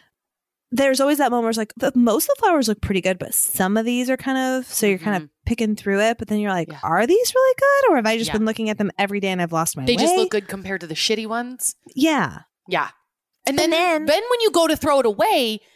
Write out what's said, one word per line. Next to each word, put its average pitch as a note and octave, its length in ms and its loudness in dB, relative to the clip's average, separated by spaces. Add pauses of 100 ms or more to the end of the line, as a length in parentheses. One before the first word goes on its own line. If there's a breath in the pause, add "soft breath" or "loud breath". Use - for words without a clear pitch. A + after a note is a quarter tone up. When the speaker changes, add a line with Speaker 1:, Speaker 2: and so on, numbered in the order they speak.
(720 soft breath)
Speaker 1:
there's C4+ 300 2
always C#4+ 180 2
that C4+ 140 2
moment A#3+ 100 2
where A3+ 80 0
it's A3+ 80 -2
like, A3 180 -4
the, C4+ 200 0
most A#3+ 320 4
of C#5 80 2
the - 40 -6
flowers D#4 280 2
look G#3+ 120 -2
pretty F#3+ 200 -2
good, F#3 180 0
but - 160 -8
some G3 420 0
of A3 80 0
these A#3+ 240 -2
are C4 80 0
kind C4 220 -4
of, C4 340 -2
so - 140 0
you're G3 120 2
kind G3+ 180 -2
of E3 80 -4
Speaker 2:
Mm-hmm. D3 80 -20 (140)
Speaker 1:
picking A3 280 -2
through G3 260 -2
it, A3+ 180 0
but A3+ 100 -8
then G#3+ 100 -2
you're G#3 140 -2
like, F3 160 -2
Speaker 2:
Yeah. D3+ 160 -16
Speaker 1:
"Are F3+ 240 2
these A4+ 260 2
really C5 240 4
good, C#5 320 4
or E4 60 4
have A3 100 0
I A3+ 100 0
just A3+ 120 -4
Speaker 2:
Yeah. - 60 -4
Speaker 1:
been A3 100 0
looking A3 260 -2
at G#3+ 80 -4
them G3+ 180 -2
every G3+ 220 -2
day G3 120 -4
and F#3 120 -2
I've E3+ 80 -4
lost E3 260 -2
my C3+ 80 -8
Speaker 2:
They A#3+ 120 0
just D4+ 160 2
Speaker 1:
way?" F#4 100 2
Speaker 2:
look F#4 80 -2
good G3+ 160 -4
compared F#3+ 360 -8
to F3+ 40 -12
the D#3 80 -10
shitty A3 320 -2
ones. A#3+ 480 -6 (220)
Speaker 1:
Yeah. B3+ 460 0 (260)
Speaker 2:
Yeah. E3+ 220 -4 (560)
And C#4 120 0
Speaker 1:
And D#4+ 140 2
Speaker 2:
then, E4 320 0
Speaker 1:
then - 20 -8
Speaker 2:
then D#4+ 240 2
when A#4+ 100 0
you A4 100 2
go E4 160 4
to D#4 100 0
throw C#4+ 240 2
it A#3 60 2
away, A#3 540 0 (160 soft breath)